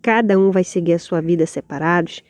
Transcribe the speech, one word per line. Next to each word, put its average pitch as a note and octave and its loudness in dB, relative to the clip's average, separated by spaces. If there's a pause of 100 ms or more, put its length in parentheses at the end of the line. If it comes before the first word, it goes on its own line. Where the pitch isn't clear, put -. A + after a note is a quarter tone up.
cada A3 2
um F#3+ 4
vai F#3 2
seguir E3+ -2
a E3+ 0
sua E3+ -4
vida E3 0
separados, E3 -4